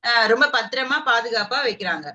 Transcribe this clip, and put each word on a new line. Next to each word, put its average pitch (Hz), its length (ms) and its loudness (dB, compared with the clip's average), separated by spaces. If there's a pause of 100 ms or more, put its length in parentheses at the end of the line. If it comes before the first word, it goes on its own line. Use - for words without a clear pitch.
அஹ், 233 240 2
ரொம்ப 233 200 4
பத்திரமா 262 580 -2
பாதுகாப்பா 233 580 0
வைக்கிறாங்க. 175 520 -4